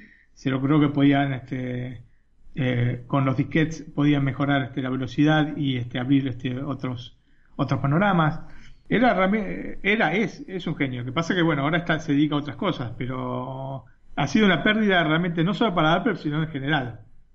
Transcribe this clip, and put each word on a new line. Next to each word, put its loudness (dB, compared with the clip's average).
se -6
le 0
ocurrió 2
que 6
podían, 4
este, -8
eh, 0
con 2
los 2
disquetes 0
podían 2
mejorar, 0
este, -6
la -4
velocidad 2
y, -2
este, -6
abrir, 2
este, -6
otros, -8
otros 0
panoramas. 2
Era 4
realme-, -2
era, 2
es, -2
es -8
un -4
genio. -4
Lo -8
que -8
pasa -2
que, 2
bueno, 2
ahora 0
está, 0
se -2
dedica 2
a 0
otras -6
cosas, -4
pero -8
ha 0
sido 4
una 4
pérdida 4
realmente 2
no 2
solo 2
para 4
Apple, 0
sino -4
en -4
general. -4